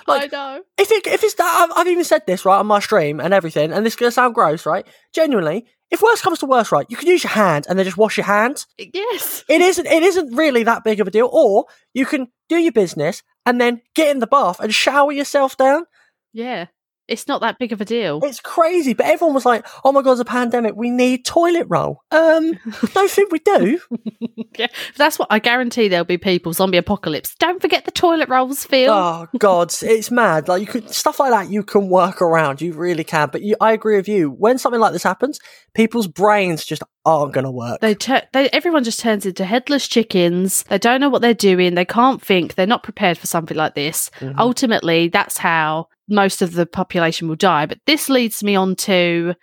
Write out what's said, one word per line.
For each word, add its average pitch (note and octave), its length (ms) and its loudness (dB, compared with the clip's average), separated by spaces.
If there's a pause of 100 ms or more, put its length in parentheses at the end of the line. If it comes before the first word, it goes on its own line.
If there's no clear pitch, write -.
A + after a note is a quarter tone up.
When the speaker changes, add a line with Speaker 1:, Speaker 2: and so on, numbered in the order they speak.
Speaker 1:
Like, C#4+ 260 0
Speaker 2:
I - 20 -8 (200)
know. D#4+ 60 -14 (180)
Speaker 1:
if G4 120 2
it, G#4+ 140 2
if F4 180 0
it's G#4 120 0
that, F4 340 2
I've, E4 80 -4
I've E4+ 140 2
even F4 120 0
said D#4 220 0
this, F#3 180 -2
right, G3 140 4
on G3 80 0
my G#3 140 2
stream D#3 400 0
and E3+ 160 0
everything, E3 360 0
and G3+ 140 -2
this A3+ 80 -2
is - 40 -14
gonna A#3+ 140 0
sound B3 220 0
gross, A3 320 0
right? F3 180 -2 (300)
Genuinely, A3+ 540 0 (240)
if F4 100 0
worse A4 220 4
comes E4+ 160 -2
to C#4+ 80 -4
worse, B3 240 2
right, D3 180 0
you A#3 80 -12
can D4 100 -4
use F4 160 4
your F#3+ 100 -6
hand E3+ 360 2
and F3+ 80 0
then F#3+ 80 0
just F3+ 120 -6
wash G#3+ 200 2
your F3 80 -4
hand. G#3+ 400 0 (140)
Speaker 2:
Yes. G4 680 -8
Speaker 1:
It D#4+ 140 4
isn't, F4+ 240 2
it D#4+ 160 2
isn't E4+ 340 0
really C4 280 2
that A3+ 200 0
big G#3+ 180 -2
of F#3+ 60 0
a F#3 40 -6
deal. A3+ 200 2
Or B3+ 340 4 (280)
you C4 140 -2
can C4 220 -4 (200)
do D#4+ 80 0
your E4+ 140 2
business F3 500 -2 (240)
and B3 160 0
then A#3+ 200 0 (120)
get D#4 160 2
in C#4+ 100 0
the A3+ 80 -2
bath A3 320 0
and G#3+ 140 -4
shower C#4+ 380 2
yourself C#4 440 -2
down. C#4 300 2 (480)
Speaker 2:
Yeah. A3+ 320 -8 (420)
It's - 200 -6
not C#4 140 -2
that A3 180 -2
big A#3 140 -4
of G3+ 80 -8
a G#3 40 -4
deal. F#3 380 -4
Speaker 1:
It's C4+ 160 -6
crazy, E4 540 -2
but - 120 0
everyone D#4+ 300 2
was C4 100 -2
like, A#3 200 0 (180)
"Oh C4+ 80 4
my C#4 100 2
God, C4 120 2
it's A#3+ 80 0
a A#3+ 40 -4
pandemic. A#3 520 -2
We A#3+ 120 -4
need B3+ 360 0
toilet E4+ 420 0
roll." D3 420 -2
Um, D#4+ 440 2 (220)
Speaker 2:
<laughs> - 180 -4
Speaker 1:
don't F#4+ 180 2
think G4+ 220 2
we D#4+ 60 -4
do. D4 460 2
Speaker 2:
<laughs> - 40 -20 (680)
Yeah, A#3 100 -2 (300)
that's D4 200 2
what, - 140 -2
I G#3+ 80 4
guarantee A#3+ 480 0
there'll F3 180 2
be F3+ 120 -2
people, F3 360 -2
zombie F#3+ 240 2
apocalypse. E3+ 640 -4
"Don't F4+ 220 0
forget E4+ 240 0
the - 60 -8
toilet E4 360 2
rolls, B3+ 380 -2
Phil." B3+ 280 4
Speaker 1:
Oh E3+ 340 0 (100)
God, F3+ 440 4
it's A3 300 0
mad. F3+ 380 2
Like, F3+ 120 2
you G#3 60 -8
could, - 220 -8
stuff - 320 -2
like C4+ 100 2
that G3 180 0
you G3+ 140 -2
can G3+ 240 0
work F#3 340 2
around. D#3+ 400 2
You E3+ 120 -6
really E3 320 -4
can. D3+ 260 0
But - 120 -6
you, G#3 180 0
I A3 100 4
agree A3 240 0
with F#3+ 140 -2
you. F#3 200 0
When G#3+ 280 0
something A#3+ 240 -2
like G3 120 2
this E3+ 100 -6
happens, A#3+ 360 -2 (340)
people's A3 340 0
brains F#3 580 0
just - 180 -8 (220)
aren't D3 280 2
gonna C3+ 180 -2
work. A#2+ 280 -8
Speaker 2:
They A3 160 2
tur-, B3+ 280 -2 (100)
they, C4+ 160 2
everyone D#4 340 0
just A3+ 160 -6
turns A3 260 -2
into F#3+ 200 -4
headless B3+ 420 -2
chickens. F#3 760 0
They - 140 -2
don't A#3 240 2
know C#4+ 80 2
what B3 120 2
they're A#3 120 4
doing. F3+ 420 2
They F3+ 100 2
can't A#3 360 0
think. F3+ 340 0
They're F#3 120 0
not A#3 160 0
prepared F3 340 -2
for - 100 -14
something D#3+ 300 -4
like D#3 180 -2
this. D3+ 440 -6
Speaker 1:
Mm-hmm. C3+ 200 -6
Speaker 2:
Ultimately, G#3+ 680 2
that's - 300 -2
how D#3+ 500 -2 (220)
most G3 320 2
of E3+ 120 -2
the E3+ 120 0
population E3 640 -4
will D#3+ 80 -4
die. D#3+ 280 2
But - 200 -12
this D4 240 0
leads A#3+ 340 0
me G#3 120 0
on F#3+ 200 0
to, F3 680 0